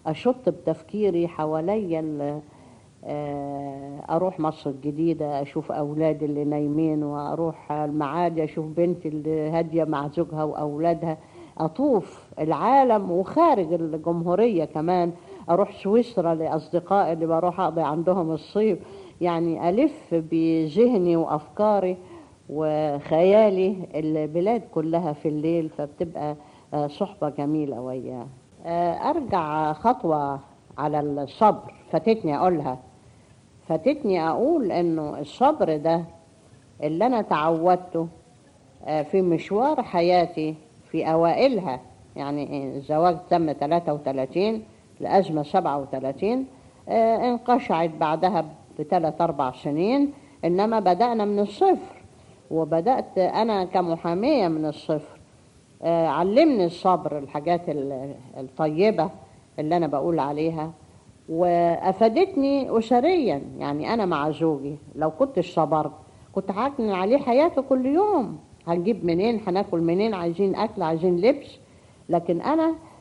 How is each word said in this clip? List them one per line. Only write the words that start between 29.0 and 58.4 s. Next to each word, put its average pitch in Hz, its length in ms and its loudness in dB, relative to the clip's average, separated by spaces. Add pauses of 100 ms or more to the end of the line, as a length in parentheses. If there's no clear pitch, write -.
أرجع 160 640 0
خطوة 151 680 0 (380)
على 147 220 0
الصبر، 147 720 0 (160)
فاتتني 214 480 0
أقولها، 139 400 0 (880)
فاتتني 185 600 0
أقول 233 440 0
إنه 160 460 -2
الصبر 196 580 2
ده 165 280 0 (760)
اللي 160 240 0
أنا 240 160 2
تعودته، 165 840 2 (760)
آه، 151 180 -2
في 190 200 0
مشوار 202 600 0
حياتي 170 720 2 (360)
في 156 220 -2
أوائلها، 170 680 2 (360)
يعني 143 600 -6
الزواج 156 400 2 (140)
تم 170 220 2
تلاتة 160 400 0
وتلاتين، 147 720 -2 (380)
الأزمة 165 420 2
سبعة 147 360 0
وتلاتين، 139 680 -4 (420)
آه، 226 400 2
انقشعت 233 640 0 (100)
بعدها 165 440 2 (340)
بثلاث 160 420 0
أربع 143 320 0
سنين، 220 600 0 (320)
إنما 208 360 2
بدأنا 208 440 2
من 202 140 0
الصفر، - 640 0 (480)
وبدأت 165 680 0
أنا 196 460 2
كمحامية 180 840 0
من 156 180 -2
الصفر. 151 540 -6 (600)
آه، 165 240 2
علمني 196 580 4
الصبر 165 540 0
الحاجات 151 500 -2
ال-، 139 460 -6 (220)
الطيبة 160 720 0 (480)